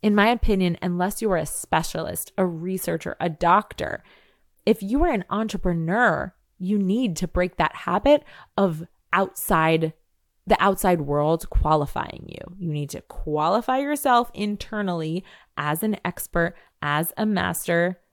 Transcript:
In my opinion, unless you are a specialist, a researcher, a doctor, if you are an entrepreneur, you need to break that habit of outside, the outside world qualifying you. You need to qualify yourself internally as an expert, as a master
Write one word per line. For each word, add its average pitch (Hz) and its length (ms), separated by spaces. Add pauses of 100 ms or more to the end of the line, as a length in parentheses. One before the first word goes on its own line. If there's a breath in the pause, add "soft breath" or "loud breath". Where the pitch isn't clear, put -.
In 208 120
my 208 140
opinion, 190 520
unless 180 400
you 220 100
are 180 60
a 156 80
specialist, - 880
a 190 80
researcher, 175 760
a 170 100
doctor, - 760 (640 soft breath)
if 202 160
you 202 220
are 339 80
an 202 180
entrepreneur, 185 1040 (240)
you 196 220
need 196 380
to 180 100
break 180 300
that 156 180
habit 277 480 (340 loud breath)
of 170 260 (300)
outside, 160 800 (540)
the 202 120
outside 190 420
world 147 500
qualifying - 760
you. - 300
You 170 160
need 147 160
to - 120
qualify 175 760
yourself 277 560
internally 185 920 (320 loud breath)
as 147 280
an 214 200
expert, - 520 (260 soft breath)
as 147 340
a 214 120
master 175 720 (140)